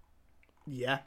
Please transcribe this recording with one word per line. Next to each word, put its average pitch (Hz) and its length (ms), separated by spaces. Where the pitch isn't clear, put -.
Yeah. 135 400